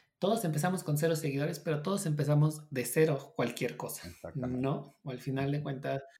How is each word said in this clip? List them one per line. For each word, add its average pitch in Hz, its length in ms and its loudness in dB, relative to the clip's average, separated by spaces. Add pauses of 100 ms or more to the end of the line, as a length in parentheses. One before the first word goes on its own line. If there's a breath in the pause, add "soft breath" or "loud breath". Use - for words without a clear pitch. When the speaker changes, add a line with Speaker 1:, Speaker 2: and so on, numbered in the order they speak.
(180 soft breath)
Speaker 1:
todos 214 260 2
empezamos 170 400 0
con 147 140 0
cero 165 180 4
seguidores, 147 460 -2
pero 151 200 -2
todos 196 240 -2
empezamos 147 680 2
de 127 120 -2
cero 156 540 2
cualquier 120 400 -2
cosa, - 320 -8
Speaker 2:
Exactamente. 127 520 -4
Speaker 1:
¿no? 139 420 -2
O 135 80 -8
al 123 100 -8
final 139 280 -2
de 147 140 0
cuentas, 135 400 -4 (160 loud breath)